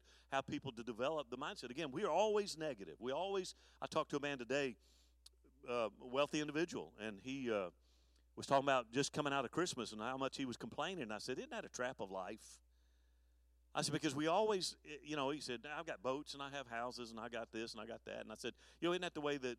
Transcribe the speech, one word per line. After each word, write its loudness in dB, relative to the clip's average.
how 2
people -4
to -8
develop -2
the -6
mindset. -6
Again, -4
we -2
are 4
always 4
negative. -4
We 0
always, 0
I -4
talked 2
to 0
a 2
man 0
today, 2
uh, 2
a -10
wealthy 4
individual, 0
and -4
he, -2
uh, 4
was -6
talking 6
about 4
just 2
coming 2
out 2
of -4
Christmas 0
and -6
how -2
much 0
he -2
was -4
complaining. -4
And -4
I -2
said, -2
"Isn't -6
that -4
a -10
trap -2
of -4
life?" -6
I 0
said, 0
"Because 2
we 2
always, 4
eh, -12
you -4
know," 2
he -2
said, -4
"I've -6
got -6
boats 0
and -8
I -6
have -4
houses -4
and -10
I -6
got -4
this -4
and -8
I -6
got -10
that." -6
And -8
I -6
said, -4
"You 2
know, 6
isn't 2
that -4
the -2
way 4
that 0